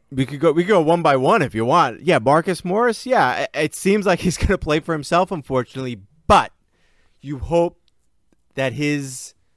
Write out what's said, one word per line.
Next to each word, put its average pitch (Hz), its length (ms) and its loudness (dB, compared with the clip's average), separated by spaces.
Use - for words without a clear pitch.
We 131 140 -2
could 135 160 -8
go, 160 100 4
we 165 120 0
could 185 60 -4
go 190 120 4
one 165 200 2
by 147 140 4
one 160 260 2
if 117 140 -4
you 110 80 0
want. 135 380 0
Yeah, 151 180 2
Marcus 160 460 0
Morris, 220 400 -2
yeah, 139 480 0
i-, 147 80 -4
it 156 140 -4
seems 196 300 0
like 180 140 2
he's 180 180 -2
gonna 190 200 0
play 156 240 -2
for 170 100 -8
himself, 170 400 0
unfortunately, 127 680 -6
but 160 240 4
you 139 180 -10
hope 170 400 0
that 131 180 -2
his 143 640 -6